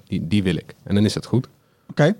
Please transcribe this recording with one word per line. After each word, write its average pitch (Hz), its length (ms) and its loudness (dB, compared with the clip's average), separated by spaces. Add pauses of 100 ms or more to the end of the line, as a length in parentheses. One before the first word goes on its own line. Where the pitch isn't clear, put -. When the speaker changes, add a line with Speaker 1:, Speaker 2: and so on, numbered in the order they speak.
Speaker 1:
die, 87 200 -4
die 101 160 0
wil 90 140 0
ik." - 180 -12 (100)
En - 100 -4
dan 104 100 4
is 104 80 2
dat - 140 -8
goed. - 220 -2 (420)
Speaker 2:
Oké, 160 300 2